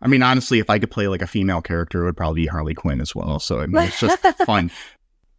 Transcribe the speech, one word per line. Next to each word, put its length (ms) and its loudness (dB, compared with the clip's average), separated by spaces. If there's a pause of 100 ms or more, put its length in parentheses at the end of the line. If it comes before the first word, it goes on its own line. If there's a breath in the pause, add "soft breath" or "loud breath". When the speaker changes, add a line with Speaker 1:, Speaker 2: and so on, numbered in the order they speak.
Speaker 1:
I 40 -4
mean, 160 4
honestly, 360 4
if 100 0
I 100 4
could 120 -2
play, 180 0
like, 140 -2
a 40 -4
female 360 0
character, 400 -2
it 20 0
would 120 -2
probably 260 -2
be 40 0
Harley 280 -4
Quinn 260 -2
as 140 -6
well. 240 -4
So, 220 -4
I 60 -4
mean, 180 2
it's 160 -6
just 220 2
Speaker 2:
<laughs> 220 2
Speaker 1:
fun. 260 2 (680 loud breath)